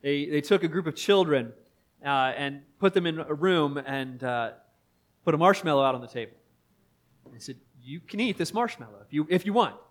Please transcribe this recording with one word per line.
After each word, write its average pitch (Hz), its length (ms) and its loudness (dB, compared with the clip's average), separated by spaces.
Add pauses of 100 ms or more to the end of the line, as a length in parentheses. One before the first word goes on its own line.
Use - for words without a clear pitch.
They, 143 240 0
they 147 140 0
took 180 220 2
a 175 60 -2
group 160 180 -4
of 156 80 -6
children, 151 580 2 (520)
uh, 135 320 0
and 139 260 -6 (160)
put 190 160 2
them 185 100 2
in 160 140 -2
a 151 160 -4
room 151 420 2
and, 131 460 -6
uh, 120 300 -2 (720)
put 165 100 2
a 147 40 0
marshmallow 165 440 4
out 135 140 2
on 123 40 -8
the 120 60 -14
table. 113 300 -12 (960)
They 120 80 -20
said, 131 160 -14 (260)
"You 135 160 -14
can 202 220 -8
eat 233 180 0
this 165 160 -4
marshmallow 135 520 -4
if - 60 -18
you, 151 160 0
if 180 160 2
you 208 80 -2
want 208 240 2 (140)